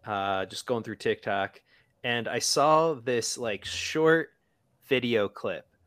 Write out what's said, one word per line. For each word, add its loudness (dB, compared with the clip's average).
uh, -2
just -12
going -2
through -8
TikTok. -2
And -2
I -4
saw 4
this, -2
like, -4
short 2
video 2
clip -8